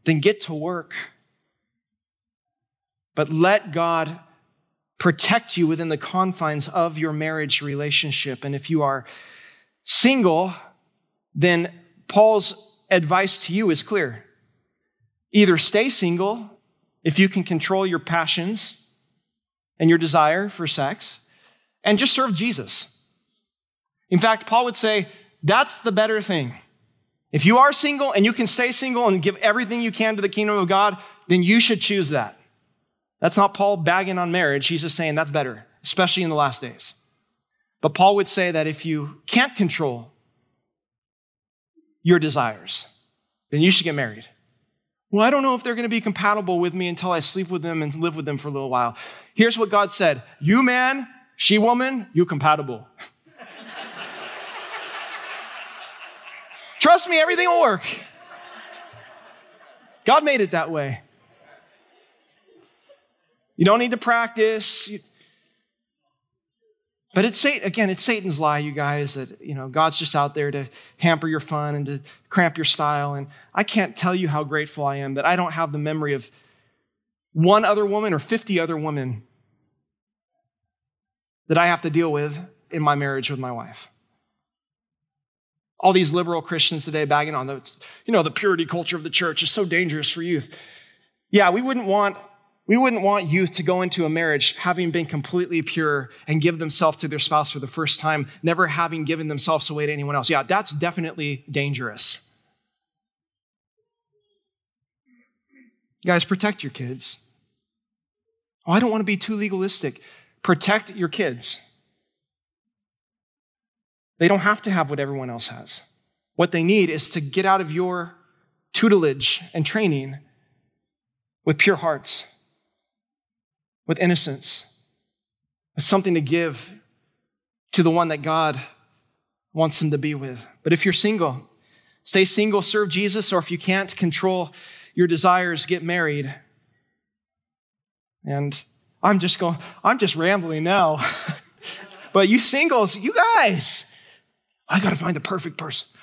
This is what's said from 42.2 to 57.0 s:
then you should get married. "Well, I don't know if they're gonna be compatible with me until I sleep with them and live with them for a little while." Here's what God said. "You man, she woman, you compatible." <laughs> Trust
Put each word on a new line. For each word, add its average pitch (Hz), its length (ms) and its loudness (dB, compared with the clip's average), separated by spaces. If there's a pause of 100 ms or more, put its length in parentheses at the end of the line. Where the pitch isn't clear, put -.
then 147 120 0
you 180 100 6
should 180 140 2
get 160 100 -4
married. 113 320 -8 (840)
"Well, 208 160 4
I 247 40 6
don't 277 140 2
know 262 120 2
if 233 80 -6
they're 240 120 -2
gonna 233 140 -4
be 226 100 0
compatible 202 600 0
with 175 140 0
me 180 140 -2
until 180 240 -4
I 165 80 0
sleep 180 300 -4
with 175 120 -4
them 165 220 -4
and 147 120 -6
live 160 200 -4
with 156 100 -8
them 143 120 -6
for 143 100 -10
a 151 40 -8
little 139 180 -8
while." 120 260 0 (380)
Here's 226 240 4
what 220 120 0
God 202 220 2
said. 147 320 2 (160)
"You 202 240 4
man, 254 420 0 (300)
she - 220 2
woman, 240 560 2
you 170 120 4
compatible." 147 640 0 (100)
<laughs> - 0 - (3750)
Trust 349 300 6